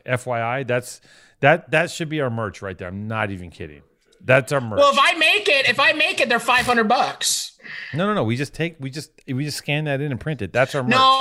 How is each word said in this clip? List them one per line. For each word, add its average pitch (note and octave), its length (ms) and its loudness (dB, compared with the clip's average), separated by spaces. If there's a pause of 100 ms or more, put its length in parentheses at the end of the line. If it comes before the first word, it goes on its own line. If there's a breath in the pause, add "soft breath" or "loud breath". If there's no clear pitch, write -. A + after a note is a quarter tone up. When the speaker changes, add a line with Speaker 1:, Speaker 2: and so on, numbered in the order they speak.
Speaker 1:
F B2 220 -4
Y A#2+ 140 -2 (180)
I, C#3 40 -6
that's, B2 380 -4 (380 soft breath)
that, D#3+ 320 4
that D#3+ 200 0
should D#3+ 180 -8
be D#3 120 -2
our C3 100 0
merch A2+ 320 -6
right F#2+ 140 -8
there. F#2 100 -12
I'm G2+ 200 -10
not A2 240 -2
even F2+ 180 -10
kidding. D2+ 320 -16 (420)
That's C3+ 280 2
our C#3+ 100 0
merch. A2 180 -4
Speaker 2:
Well, C#4+ 120 6
if C#4 80 2
I D#4+ 160 4
make F4 320 2
it, C#4 220 2
if A#3+ 100 0
I D4+ 140 4
make D#4 280 -2
it, B3 80 0
they're A#3 100 2
five B3 260 2
hundred A#3 220 2
bucks. - 680 0 (400 loud breath)
Speaker 1:
No, E3+ 140 0
no, G#3+ 60 0
no. F3+ 100 2
We A#2 140 0
just C#3+ 160 -6
take, E3+ 260 -6
we C3+ 100 -8
just, C#3 220 -14 (160)
we C3+ 160 -4
just D3 140 -6
scan D3+ 280 -2
that C#3 140 -2
in D3+ 120 -4
and A2+ 100 -6
print D#3 200 -6
it. F#2+ 120 -8
That's B2+ 200 2
our C#3 100 -2
merch. B2 80 0
Speaker 2:
No, B3+ 60 4 (240)